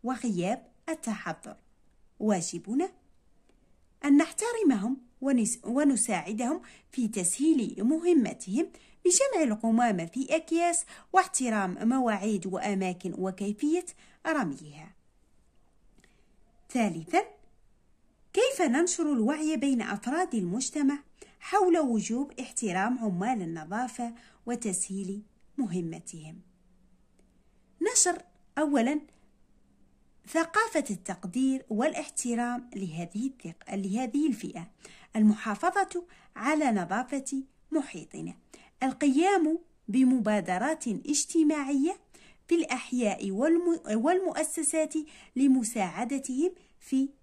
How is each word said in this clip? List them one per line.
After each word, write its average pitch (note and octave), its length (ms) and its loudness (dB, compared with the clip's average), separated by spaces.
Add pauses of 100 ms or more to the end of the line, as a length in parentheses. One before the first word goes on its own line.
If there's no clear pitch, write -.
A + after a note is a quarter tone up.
وغياب A3+ 640 -4 (200)
التحضر. G#3+ 680 -8 (640)
واجبنا G#3 720 -2 (1120)
أن C#4+ 120 8
نحترمهم D#4+ 800 2 (240)
ونس-، C4 440 2
ونساعدهم A#3+ 1000 0 (300)
في A#3 160 -2
تسهيل G#3+ 760 0
مهمتهم C#4+ 880 2 (340)
بجمع G4+ 380 4
القمامة A3 640 2
في C4+ 300 -2
أكياس E4+ 480 0 (280)
واحترام A3 760 0
مواعيد G#3+ 580 0
وأماكن F#3 720 -4
وكيفية G#3 680 -2 (400)
رميها. D#3 680 -6 (1800)
ثالثًا، G#3 520 0 (1120)
كيف B4+ 300 2
ننشر D4+ 500 2
الوعي D4+ 440 0
بين C4 260 0
أفراد C4 520 -4
المجتمع C4+ 640 0 (420)
حول F4+ 380 4
وجوب B3 640 0
احترام A3 580 -2
عمال G#3+ 440 -2
النظافة G#3 720 -8 (320)
وتسهيل G3 760 -6 (360)
مهمتهم؟ E3+ 840 -6 (1500)
نشر F4 300 2 (360)
أولًا D4 420 2 (1300)
ثقافة E4 640 0
التقدير A#3+ 800 -2
والاحترام A#3+ 1080 -4
لهذه F#3+ 540 -6
الثق-، - 440 -14
لهذه A#3 520 -2
الفئة، F3 440 -6 (460)
المحافظة A#3 880 2 (320)
على D4 360 2
نظافة B3 720 -2 (300)
محيطنا، F3 640 -6 (480)
القيام D#4 760 4 (300)
بمبادرات G#3+ 1000 2
اجتماعية D4 1120 0 (480)
في E4+ 60 4
الأحياء B3 760 -2
والم-، D#4+ 640 2
والمؤسسات D#4 1000 0 (420)
لمساعدتهم B3+ 1120 0 (300)
في C4+ 280 0 (140)